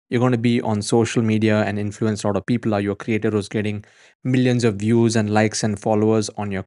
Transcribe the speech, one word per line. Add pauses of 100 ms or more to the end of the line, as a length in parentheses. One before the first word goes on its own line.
you're
gonna
be
on
social
media
and
influence
a
lot
of
people?
Are
you
a
creator
who's
getting (380)
millions
of
views
and
likes
and
followers
on
your